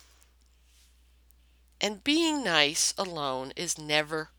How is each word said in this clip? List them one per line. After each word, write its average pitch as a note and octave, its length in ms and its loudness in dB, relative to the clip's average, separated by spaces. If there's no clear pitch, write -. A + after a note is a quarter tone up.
And G3+ 240 -2
being D4+ 400 2
nice D#3+ 540 2
alone C#3+ 580 -4
is E3+ 220 -4
never D3+ 600 0